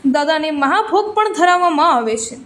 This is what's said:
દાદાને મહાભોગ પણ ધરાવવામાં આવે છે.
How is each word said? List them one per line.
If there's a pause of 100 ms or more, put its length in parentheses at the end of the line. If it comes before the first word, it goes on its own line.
(140)
દાદાને (120)
મહાભોગ
પણ
ધરાવવામાં
આવે (100)
છે. (100)